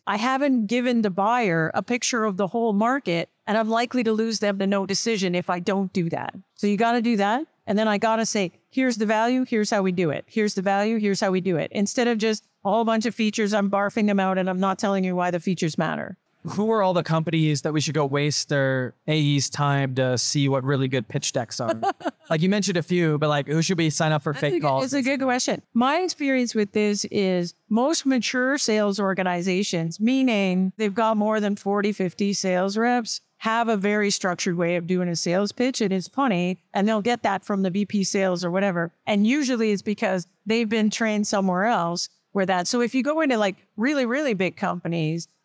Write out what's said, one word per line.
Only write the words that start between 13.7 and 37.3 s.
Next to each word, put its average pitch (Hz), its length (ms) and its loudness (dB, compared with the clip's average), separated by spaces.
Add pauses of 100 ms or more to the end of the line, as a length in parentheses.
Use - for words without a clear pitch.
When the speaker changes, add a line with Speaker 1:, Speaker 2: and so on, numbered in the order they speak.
Speaker 1:
them 196 140 2
out 190 160 0
and 185 120 0
I'm 185 120 -2
not 190 180 0
telling 196 240 0
you 180 140 -2
why 180 140 0
the 170 100 -2
features 170 360 -2
matter. 160 380 -4 (360)
Speaker 2:
Who 214 200 0
are 220 100 2
all 185 120 2
the 175 100 2
companies 160 600 0
that 156 100 -2
we 151 80 2
should 139 120 -4
go 147 120 2
waste 143 420 -2
their 131 460 0 (120)
A 156 120 0
E's 143 320 2
time 139 460 0
to 127 220 2
see 139 300 0
what 135 160 0
really 135 240 0
good 131 220 -2
pitch - 240 -4
decks 120 260 -4
are? 127 220 -2
Speaker 1:
<laughs> 381 100 0 (380)
Speaker 2:
Like, 160 120 0
you 185 80 4
mentioned 196 260 0
a 170 80 0
few, 165 340 2
but, 151 120 0
like, 143 180 0
who 156 140 0
should 180 160 0
we 160 120 2
sign 156 220 0
up 151 100 0
for 156 120 -4
Speaker 1:
That's - 80 -6
Speaker 2:
fake 147 140 0
Speaker 1:
a 339 40 0
good, - 40 -2
Speaker 2:
calls? 202 200 2
Speaker 1:
it's 262 100 -2
a 277 80 0
good 269 200 -2
question. 254 400 0 (120)
My 269 280 2
experience 269 520 0
with 208 200 0
this 208 320 2
is 185 480 0 (160)
most 262 360 0
mature 262 520 0
sales 208 420 0
organizations, 180 1000 0
meaning 202 760 2
they've 214 180 -2
got 220 220 2
more 214 240 2
than 208 160 0
forty, 202 380 0
fifty 202 400 -2
sales 190 420 0
reps, 233 460 -2 (160)
have 226 320 0
a 220 80 2
very 208 340 0
structured 180 460 -2
way 175 180 0
of 170 120 -2
doing 180 200 0
a 170 80 -2
sales 185 380 0
pitch. 254 260 -2
And 196 140 0
it's 185 160 -2
funny. 185 480 0 (160)
And 196 120 2
they'll 220 160 2
get 240 220 0
that 196 220 -2